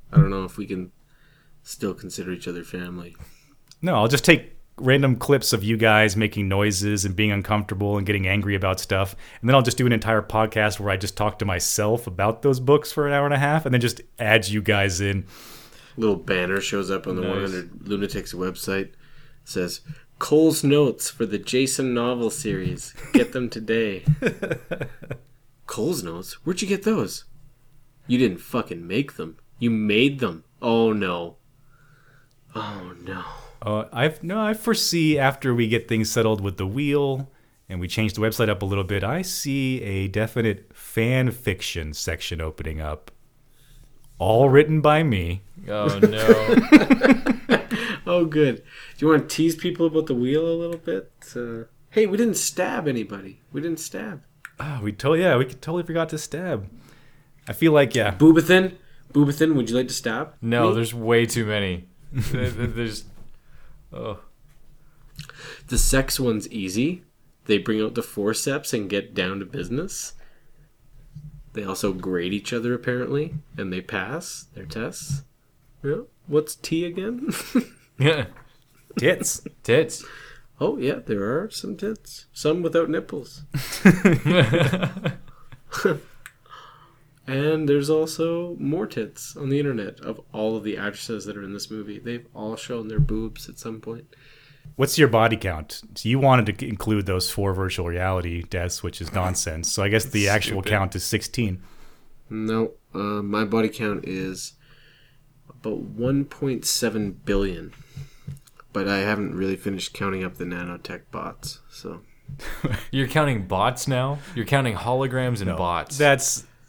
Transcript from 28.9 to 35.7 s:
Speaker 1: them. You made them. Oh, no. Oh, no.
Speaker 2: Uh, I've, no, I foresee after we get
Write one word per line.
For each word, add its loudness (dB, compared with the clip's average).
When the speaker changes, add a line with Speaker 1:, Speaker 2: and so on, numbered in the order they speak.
Speaker 1:
them. -12
You 0
made 2
them. -4
Oh, 4
no. -2
Oh, -10
no. -10
Speaker 2:
Uh, -2
I've, 0
no, -2
I 0
foresee 2
after 2
we 4
get 0